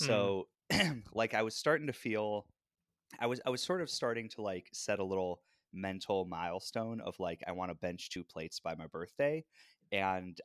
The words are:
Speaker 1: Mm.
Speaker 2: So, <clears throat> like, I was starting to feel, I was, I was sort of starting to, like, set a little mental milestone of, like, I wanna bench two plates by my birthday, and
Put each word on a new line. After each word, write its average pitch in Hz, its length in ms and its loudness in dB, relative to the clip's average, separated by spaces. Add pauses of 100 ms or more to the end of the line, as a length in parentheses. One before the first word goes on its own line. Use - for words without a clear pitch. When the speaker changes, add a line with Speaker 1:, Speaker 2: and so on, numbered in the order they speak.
Speaker 1:
Mm. 156 60 0
Speaker 2:
So, 101 420 4 (220)
<clears throat> 151 420 2
like, 110 220 2
I 110 80 6
was 113 120 0
starting 151 340 4
to 131 40 -2
feel, 107 540 0 (760)
I 120 60 2
was, 123 180 0
I 131 60 2
was 127 120 0
sort 180 200 0
of 151 80 -4
starting 117 400 0
to, - 100 -10
like, 95 320 -4
set 101 280 0
a 98 40 2
little 92 380 0 (280)
mental 95 540 0
milestone 90 760 -4
of, - 180 -6
like, 85 260 -2
I 90 60 -2
wanna 90 220 -2
bench 87 340 -6
two 87 160 -8
plates - 340 -8
by 82 160 -4
my 80 120 -10
birthday, 143 580 -2 (480)
and 92 520 0